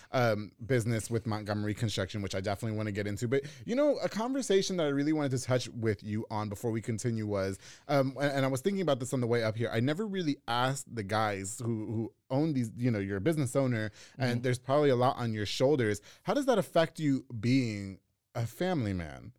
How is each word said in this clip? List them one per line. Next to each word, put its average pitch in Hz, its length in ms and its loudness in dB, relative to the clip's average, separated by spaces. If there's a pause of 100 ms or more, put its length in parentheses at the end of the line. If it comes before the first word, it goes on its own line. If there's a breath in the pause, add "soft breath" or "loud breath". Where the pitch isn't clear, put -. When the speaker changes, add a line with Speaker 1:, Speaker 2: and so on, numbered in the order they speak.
(120 loud breath)
Speaker 1:
um, 110 400 2 (140)
business 117 440 0
with 113 160 -2
Montgomery 104 480 -2
Construction, 104 480 -2
which 95 120 -6
I 95 60 -2
definitely 107 360 -2
wanna 107 160 -4
get 101 140 -2
into. 104 220 -2
But, 139 140 2 (220 loud breath)
you 214 100 -4
know, 285 220 4
a 180 120 -2
conversation 202 680 0
that 160 80 2
I 143 40 2
really 143 220 2
wanted 143 200 0
to 131 100 -2
touch 127 260 0
with 110 340 -2
you 107 280 -4
on 107 180 -4
before 104 220 -4
we 110 100 -2
continue 113 460 -4
was, 98 320 -2 (300 loud breath)
um, 139 320 2
and, 143 120 2
and 135 120 2
I 135 40 2
was 135 120 0
thinking 196 220 0
about 139 180 2
this 123 120 -6
on 131 80 0
the 120 60 0
way 117 160 2
up 110 140 0
here. 113 160 -2
I 113 80 2
never 156 260 0
really 185 320 -2 (100)
asked 127 460 0
the 113 80 -4
guys 104 640 -2
who, 110 220 -2
who 110 260 -4 (180)
own 151 220 2
these, 120 240 0
you 120 140 2
know, 107 80 0
you're 98 200 -2
a - 20 -2
business 131 360 0
owner, 120 340 0 (280 loud breath)
and 123 120 0
Speaker 2:
Mm-hmm. 120 120 0
Speaker 1:
there's 127 180 2
probably 143 300 4
a 123 60 6
lot 127 200 4
on 117 160 -2
your 107 140 -2
shoulders. 127 540 2 (220 loud breath)
How - 120 0
does 277 120 0
that 247 120 6
affect 165 420 2
you 139 240 2 (160)
being 107 580 0 (380)
a 117 100 -2
family 147 460 0
man? 76 460 -6